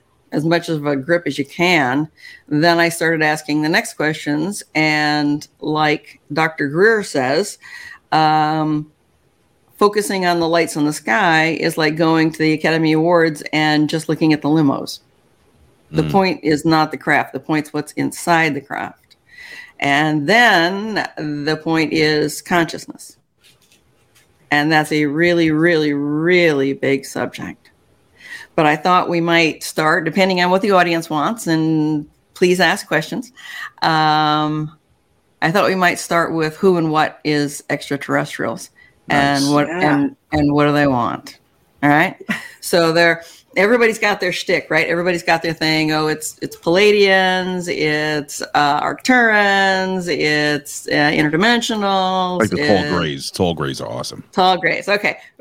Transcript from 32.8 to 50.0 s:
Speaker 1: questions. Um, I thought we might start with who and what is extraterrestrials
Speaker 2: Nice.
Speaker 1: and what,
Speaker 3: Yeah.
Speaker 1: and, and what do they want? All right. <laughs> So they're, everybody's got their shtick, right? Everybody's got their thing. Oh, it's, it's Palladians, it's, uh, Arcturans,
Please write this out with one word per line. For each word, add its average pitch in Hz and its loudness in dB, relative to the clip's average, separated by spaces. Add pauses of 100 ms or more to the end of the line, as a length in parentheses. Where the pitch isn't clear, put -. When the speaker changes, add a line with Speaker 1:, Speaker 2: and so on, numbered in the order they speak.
Speaker 1:
questions. - -4 (520)
Um, 156 0 (680)
I 160 2
thought 180 2
we 185 0
might 185 0
start 165 -2
with 156 -2
who 185 4
and 160 0
what 151 0
is 147 -2
extraterrestrials 143 -6 (380)
Speaker 2:
Nice. 139 2
Speaker 1:
and 143 0
what, 147 2
Speaker 3:
Yeah. 151 0
Speaker 1:
and, 135 -2 (160)
and 147 0
what 147 4
do 147 2
they 147 2
want? 120 -4 (440)
All 147 4
right. 156 2 (140)
<laughs> - -6 (180)
So 165 0
they're, 165 2 (320)
everybody's 220 2
got 208 -2
their 180 -2
shtick, - -4
right? 156 0
Everybody's 170 -2
got 165 0
their 165 -4
thing. 156 0
Oh, 156 0
it's, 156 -6
it's 147 -10
Palladians, 185 2
it's, 151 -2 (140)
uh, 147 2
Arcturans, 196 2